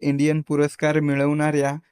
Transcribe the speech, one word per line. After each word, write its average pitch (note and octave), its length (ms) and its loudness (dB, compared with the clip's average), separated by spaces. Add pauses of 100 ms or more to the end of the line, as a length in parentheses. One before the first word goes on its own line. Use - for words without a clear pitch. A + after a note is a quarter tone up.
इंडियन C#3+ 400 0
पुरस्कार D3+ 600 0
मिळवणाऱ्या D3 760 0 (160)